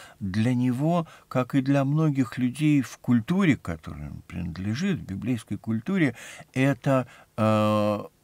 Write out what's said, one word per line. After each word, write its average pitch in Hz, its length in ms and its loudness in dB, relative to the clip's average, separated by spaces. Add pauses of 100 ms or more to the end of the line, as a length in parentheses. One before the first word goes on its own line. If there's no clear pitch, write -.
(200)
Для 110 340 0
него, 135 540 0 (200)
как 127 280 -2
и 139 60 4
для 139 220 2
многих 139 540 0
людей 139 440 2
в - 180 -10
культуре, 127 580 2
к - 60 -18
которой 76 480 -8
он 78 160 -14
принадлежит, 95 720 -4
в 80 40 -12
библейской 104 540 -6
культуре, 120 580 0 (380)
это, 135 540 2 (280)
э, 107 640 2 (240)